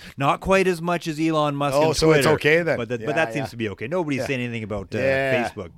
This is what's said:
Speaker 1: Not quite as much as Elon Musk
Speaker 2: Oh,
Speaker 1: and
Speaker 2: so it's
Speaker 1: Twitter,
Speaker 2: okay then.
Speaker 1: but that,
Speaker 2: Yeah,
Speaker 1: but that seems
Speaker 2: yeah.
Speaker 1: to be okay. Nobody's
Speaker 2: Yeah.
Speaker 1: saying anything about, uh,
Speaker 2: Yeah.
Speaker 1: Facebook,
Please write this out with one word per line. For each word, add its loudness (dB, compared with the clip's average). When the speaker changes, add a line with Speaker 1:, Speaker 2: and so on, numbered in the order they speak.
Speaker 1:
Not 0
quite 2
as -2
much -2
as -6
Elon 0
Musk 0
Speaker 2:
Oh, 6
Speaker 1:
and 0
Speaker 2:
so 4
it's 4
Speaker 1:
Twitter, 4
Speaker 2:
okay 4
then. 0
Speaker 1:
but -6
that, -4
Speaker 2:
Yeah, -8
Speaker 1:
but -2
that 0
seems -2
Speaker 2:
yeah. -8
Speaker 1:
to -18
be -4
okay. -8
Nobody's -2
Speaker 2:
Yeah. -2
Speaker 1:
saying -2
anything -6
about, -6
uh, -2
Speaker 2:
Yeah. 0
Speaker 1:
Facebook, -10